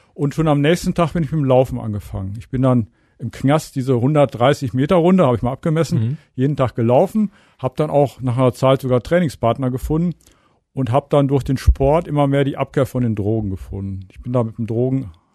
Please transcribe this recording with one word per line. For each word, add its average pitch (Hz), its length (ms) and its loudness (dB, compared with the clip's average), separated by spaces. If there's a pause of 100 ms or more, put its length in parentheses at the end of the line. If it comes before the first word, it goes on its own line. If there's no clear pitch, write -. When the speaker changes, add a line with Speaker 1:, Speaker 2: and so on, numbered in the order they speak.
(140)
Speaker 1:
Und 143 220 -4
schon 160 120 0
am 143 140 4
nächsten 170 320 2
Tag 170 200 0
bin 170 100 -2
ich 135 80 -6
mit 160 100 -2
dem 139 40 0
Laufen 127 340 2
angefangen. 104 580 -8
Ich - 120 -16
bin 127 120 -4
dann 123 280 2 (300)
im 117 120 -10
Knast 147 440 -2
diese 127 240 0
hundertdreißig 135 760 0
Meter 151 220 2
Runde, 180 280 4
hab 123 100 2
ich 107 60 -4
mal 120 100 -2
abgemessen, 156 480 -2
Speaker 2:
Mhm. 120 180 -4 (180)
Speaker 1:
jeden 135 200 0
Tag 127 200 -2
gelaufen, 156 560 2 (260)
hab - 180 -6
dann 151 140 -2
auch 143 320 0
nach 123 160 -2
einer 131 160 2
Zeit 131 280 2
sogar 127 200 0
Trainingspartner 135 680 -2
gefunden 156 420 -2 (600)
und 127 180 -4
hab - 180 0
dann 143 180 4
durch 139 140 0
den 131 160 -2
Sport 147 500 2
immer 147 200 0
mehr 139 160 2
die 143 140 -2
Abkehr 135 280 -2
von 127 160 -4
den 113 140 0
Drogen 107 340 -2
gefunden. 98 520 -10 (100)
Ich - 100 -20
bin 127 120 -6
da 123 100 2
mit 110 160 -8
den 110 80 -6
Drogen, 123 460 -2 (220)